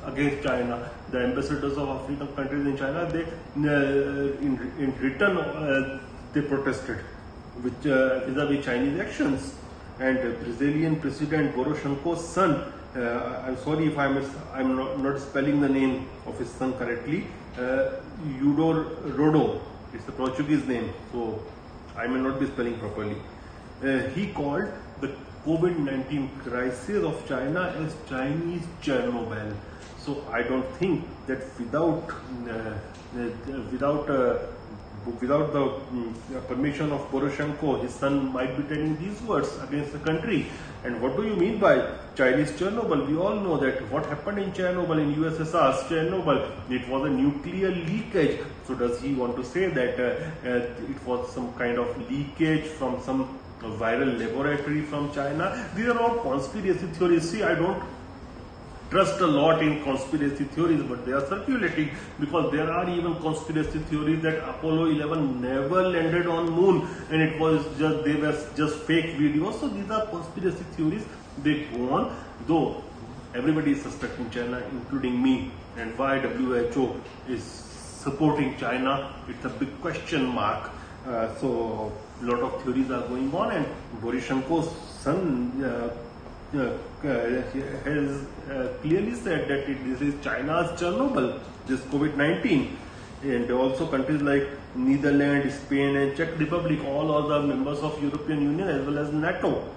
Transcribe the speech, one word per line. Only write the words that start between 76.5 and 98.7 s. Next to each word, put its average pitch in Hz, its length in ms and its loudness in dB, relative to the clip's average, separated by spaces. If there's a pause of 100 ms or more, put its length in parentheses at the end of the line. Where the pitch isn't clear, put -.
H 117 180 2
O 127 180 2 (320)
is 117 160 -4
supporting - 1160 -2
China, 131 520 0 (160)
it's 123 200 -8
a - 20 -2
big 117 320 -4
question 156 460 -2
mark. 110 440 0 (380)
Uh, 113 280 -2
so 113 540 -2 (300)
lot 120 200 0
of - 220 -2
theories 127 280 2
are 120 180 -2
going 135 260 -2
on, 220 180 2
and 156 140 0 (360)
Borishenko's 131 680 0 (300)
son, 135 640 0
uh, 117 320 -4 (580)
uh, 143 40 0
uh, 123 840 0 (420)
has, 139 420 0 (240)
uh, 127 180 -2 (140)
clearly 202 320 2
said 170 340 -2
that 139 220 0
it, 131 140 -4
this 127 180 -2
is 139 200 0
China's 151 560 0
Chernobyl, 180 600 2 (260)
this 127 140 0 (120)
covid 143 220 2
nineteen. 147 600 4 (460)
And 120 280 0
also 131 360 2
countries 143 340 2
like 139 260 4 (280)
Netherlands, 139 800 4
Spain 139 420 2
and 139 180 4
Czech 165 240 -2
Republic, 156 460 2
all 147 260 0
are 147 160 4
the 147 200 2
members 139 320 0
of 147 240 -4
European 147 400 0
Union 160 260 2
as 139 180 0